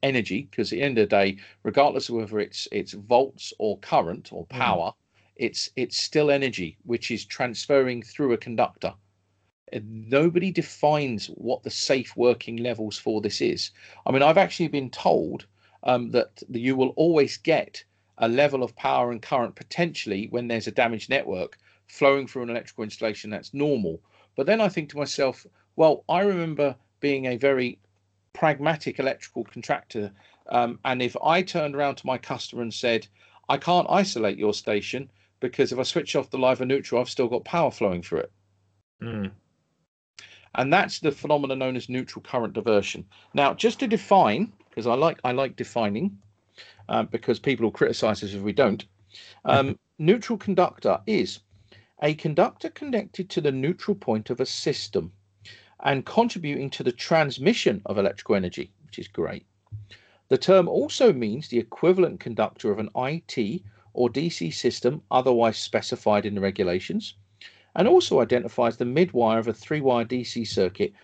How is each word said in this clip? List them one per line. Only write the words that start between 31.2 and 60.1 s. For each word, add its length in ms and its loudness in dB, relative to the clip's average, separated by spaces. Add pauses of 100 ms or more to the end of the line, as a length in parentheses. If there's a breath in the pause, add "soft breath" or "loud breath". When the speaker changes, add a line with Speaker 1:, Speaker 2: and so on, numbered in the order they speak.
Speaker 1:
I 200 4
turned 320 -4
around 220 -2
to 100 -14
my 100 -2
customer 460 -8
and 100 -8
said, 340 0 (400 soft breath)
"I 100 2
can't 320 2
isolate 480 0
your 160 2
station 560 -4 (300)
because 320 0
if 80 -4
I 40 0
switch 320 -4
off 160 -2
the 80 -4
live 200 2
and 100 -2
neutral, 300 0
I've 100 -2
still 180 0
got 180 -4
power 260 0
flowing 300 -2
through 200 -4
it." 100 -8 (720)
Speaker 2:
Mm. 300 -8 (1200 loud breath)
Speaker 1:
And 180 0
that's 260 2
the 120 0
phenomenon 480 -2
known 160 -2
as 120 -8
neutral 360 -6
current 300 -4
diversion. 520 2 (300 soft breath)
Now, 180 4
just 260 0
to 80 -2
define, 640 4 (200)
'cause 160 -6
I 80 2
like, 280 2
I 80 0
like 240 -2
defining, 600 -2 (720 loud breath)
uh, 140 0
because 360 -2
people 260 0
will 60 2
criticize 520 0
us 100 -8
if 80 -8
we 120 -2
don't. 300 2 (640 loud breath)
Um, 220 4
Speaker 2:
Mm-hmm. 380 -8
Speaker 1:
neutral 320 2
conductor 680 0
is 340 -2 (640 soft breath)
a 120 2
conductor 560 0
connected 640 -6
to 100 -4
the 100 0
neutral 440 -2
point 340 -2
of 100 -4
a 60 0
system 640 -4 (720 loud breath)
and 240 -2
contributing 640 -2
to 120 -8
the 80 0
transmission 920 2
of 120 -4
electrical 380 0
energy, 360 -4 (140)
which 140 -16
is 80 -12
great. 380 -6 (840 soft breath)